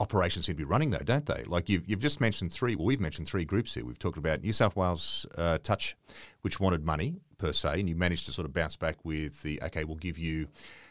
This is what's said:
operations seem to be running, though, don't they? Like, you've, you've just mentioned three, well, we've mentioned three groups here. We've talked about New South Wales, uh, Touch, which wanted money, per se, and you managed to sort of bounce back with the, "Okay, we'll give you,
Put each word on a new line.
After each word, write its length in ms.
operations 460
seem 100
to 20
be 60
running, 260
though, 80
don't 260
they? 200
Like, 260
you've, 180
you've 140
just 180
mentioned 320
three, 220
well, 120
we've 140
mentioned 280
three 180
groups 280
here. 100
We've 140
talked 200
about 240
New 100
South 240
Wales, 480
uh, 200
Touch, 380
which 180
wanted 240
money, 300
per 160
se, 260
and 80
you 80
managed 300
to 60
sort 140
of 60
bounce 240
back 280
with 380
the, 200
"Okay, 220
we'll 120
give 220
you, 300